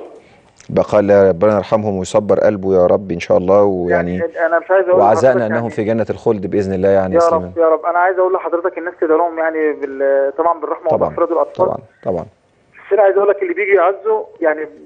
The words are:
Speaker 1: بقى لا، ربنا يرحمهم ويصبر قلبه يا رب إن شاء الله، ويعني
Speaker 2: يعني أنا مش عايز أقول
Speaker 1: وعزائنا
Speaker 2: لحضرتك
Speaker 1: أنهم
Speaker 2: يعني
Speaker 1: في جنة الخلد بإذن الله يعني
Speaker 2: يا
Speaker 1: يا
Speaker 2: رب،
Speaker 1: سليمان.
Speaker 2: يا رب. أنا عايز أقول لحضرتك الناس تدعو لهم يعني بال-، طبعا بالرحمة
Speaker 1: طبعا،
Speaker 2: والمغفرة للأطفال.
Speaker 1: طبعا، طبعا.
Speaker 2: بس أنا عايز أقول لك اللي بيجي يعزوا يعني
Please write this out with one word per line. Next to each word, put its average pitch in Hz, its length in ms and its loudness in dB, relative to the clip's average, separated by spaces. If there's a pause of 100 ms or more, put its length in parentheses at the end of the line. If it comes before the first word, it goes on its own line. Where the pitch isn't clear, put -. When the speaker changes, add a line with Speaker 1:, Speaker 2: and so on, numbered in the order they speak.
(680)
Speaker 1:
بقى 104 320 2
لا، 98 280 6
ربنا 101 260 2
يرحمهم 104 420 -2
ويصبر 98 420 0
قلبه 95 360 0
يا 90 120 6
رب 95 240 -2
إن 85 80 -6
شاء 98 180 0
الله، 95 260 4
ويعني 90 540 -2
Speaker 2:
يعني 165 280 -4
أنا 165 140 0
مش 165 120 -6
عايز 185 180 2
أقول 175 120 4
Speaker 1:
وعزائنا 123 380 4
Speaker 2:
لحضرتك 110 120 -2
Speaker 1:
أنهم 117 120 -2
Speaker 2:
يعني 113 120 -8
Speaker 1:
في 113 80 -4
جنة 110 260 -2
الخلد 101 380 -4
بإذن 95 260 -2
الله 95 160 2
يعني 95 260 2
Speaker 2:
يا 170 60 4
Speaker 1:
يا 170 60 4
Speaker 2:
رب، 165 40 2
Speaker 1:
سليمان. 175 260 -2
Speaker 2:
يا 165 100 2
رب. 156 180 0
أنا 175 140 0
عايز 180 200 2
أقول 185 140 2
لحضرتك 170 440 -4
الناس 165 240 -8
تدعو 156 160 2
لهم 165 220 -2
يعني 160 340 -2
بال-، 139 640 -2
طبعا 165 220 0
بالرحمة 160 300 -6
Speaker 1:
طبعا، - 200 0
Speaker 2:
والمغفرة 165 240 -2
للأطفال. 151 320 -2
Speaker 1:
طبعا، - 120 -2 (260)
طبعا. 87 220 -4 (480)
Speaker 2:
بس - 200 -8
أنا 202 80 4
عايز 196 160 2
أقول 202 120 2
لك 196 120 -2
اللي 175 120 -4
بيجي 196 180 -4
يعزوا 196 520 0 (180)
يعني 156 260 -2 (180)